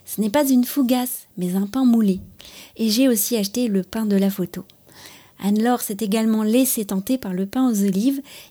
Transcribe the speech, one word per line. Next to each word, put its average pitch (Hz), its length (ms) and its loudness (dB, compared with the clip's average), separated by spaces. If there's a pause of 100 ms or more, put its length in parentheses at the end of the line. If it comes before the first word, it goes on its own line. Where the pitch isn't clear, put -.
Ce - 160 -8
n'est 220 80 0
pas 285 180 2
une 247 180 4
fougasse, 247 600 -2 (100)
mais 180 180 -2
un 196 120 0
pain 262 160 -2
moulé. 220 380 4 (560)
Et 226 120 0
j'ai 254 200 4
aussi 233 260 0
acheté 220 320 -2
le 196 160 0
pain 220 220 -6
de 202 100 2
la 196 140 2
photo. 185 340 -6 (760)
Anne-Laure 220 420 0
s'est 202 180 -8
également 220 440 0
laissée 233 420 2
tenter 202 320 -2
par 190 160 -6
le 185 120 -2
pain 254 240 0
aux 202 140 0
olives 214 380 0 (300)